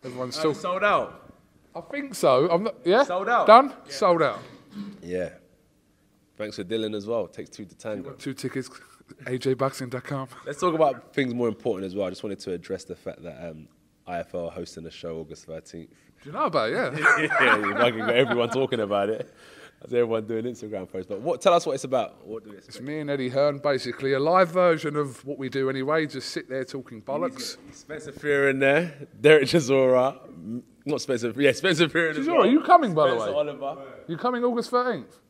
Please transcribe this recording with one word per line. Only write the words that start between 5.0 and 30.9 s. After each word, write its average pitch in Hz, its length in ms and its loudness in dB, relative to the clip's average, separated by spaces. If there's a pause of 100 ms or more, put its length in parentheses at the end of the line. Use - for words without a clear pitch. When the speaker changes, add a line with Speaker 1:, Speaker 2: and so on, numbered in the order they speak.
Speaker 2:
Yeah. 87 280 -6 (1040)
Thanks 107 200 -10
for 101 80 -8
Dylan 107 300 -4
as 104 120 -6
well. 110 200 -2
Takes - 240 -16
two - 140 -16
to 82 60 -20
Speaker 1:
You - 80 -20
Speaker 2:
tango. 104 320 -10
Speaker 1:
want 71 100 -20
two 135 140 -8
tickets? 131 340 -8 (580)
A 131 120 -6
J 131 160 0
boxing 135 340 -4
dot 123 160 -10
com. 135 240 -8 (180)
Speaker 2:
Let's 147 140 -10
talk 180 140 2
about 147 400 0
things 127 200 0
more 120 140 0
important 98 380 -4
as 92 80 -8
well. 98 120 -2
I 92 40 -2
just 95 120 -12
wanted 101 180 -8
to 95 120 -8
address 90 320 -8
the 87 120 -12
fact - 260 -14
that, 85 280 -12
um, 78 180 -18 (380)
I 90 120 -6
F 82 160 -10
L 87 120 -6
are 82 40 -8
hosting 85 360 -12
a 80 40 -14
show 82 280 -10
August 78 280 -16
thirteenth. 80 440 -16 (320)
Speaker 1:
Do 139 80 -20
you - 20 -16
know 269 120 -4
about 131 260 0
it? 147 40 -4
Yeah. 156 540 0
Speaker 2:
<laughs> - 120 0
Yeah, 127 180 4
you - 160 -4
fucking 120 240 2
got 113 160 -2
everyone 120 360 2
talking 127 300 -2
about 101 280 0
it. - 240 -6 (480)
That's - 120 -12
everyone 113 340 0
doing 113 180 -4
Instagram 107 460 -8
posts. 95 180 -10
But 101 120 -8
what, 156 220 -4
tell 190 100 6
us 170 140 2
what 147 80 -2
it's 139 100 -8
about. 127 420 -4
What 107 180 -12
do 107 60 -20
we 101 60 -20
Speaker 1:
It's 90 120 -20
Speaker 2:
expect? - 180 -16
Speaker 1:
me 151 140 -8
and 147 100 -8
Eddie 135 180 -2
Hearn, 139 300 0
basically. 135 560 -2
A 135 60 0
live 175 280 4
version 160 480 2
of 139 300 -4
what 139 120 -8
we 135 120 -6
do 135 180 -2
anyway. 139 380 -2
Just 131 240 -10
sit - 180 -10
there 131 160 -6
talking 120 380 -14
bollocks. 151 540 -6 (180)
Speaker 2:
Spencer 147 380 -16
Fear 139 380 2
in 135 100 0
there. 147 340 4 (260)
Derek 147 240 8
Chisora. 131 840 4
M-, 107 360 -12 (240)
not 139 160 -2